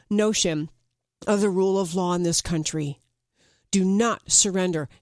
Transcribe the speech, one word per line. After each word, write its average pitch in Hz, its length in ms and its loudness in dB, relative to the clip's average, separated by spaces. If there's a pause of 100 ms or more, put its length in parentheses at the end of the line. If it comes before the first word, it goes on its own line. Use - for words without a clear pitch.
(100)
notion 202 600 0 (560)
of 208 140 2
the 208 100 2
rule 190 280 2
of 175 160 -4
law 175 200 0
in 175 100 0
this 165 160 0
country. 156 580 -4 (720)
Do 190 140 2
not 208 460 0
surrender. 185 580 0 (140)